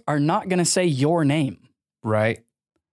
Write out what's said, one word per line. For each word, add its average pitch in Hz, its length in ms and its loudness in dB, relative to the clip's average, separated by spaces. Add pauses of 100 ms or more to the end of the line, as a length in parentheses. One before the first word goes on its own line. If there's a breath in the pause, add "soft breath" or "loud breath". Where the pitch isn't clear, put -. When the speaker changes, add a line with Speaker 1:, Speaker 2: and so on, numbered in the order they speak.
Speaker 1:
are 147 140 -2
not 180 300 0
gonna 180 160 0
say 185 180 0
your 156 400 2
name. 139 340 0 (440)
Speaker 2:
Right. 110 380 0 (520)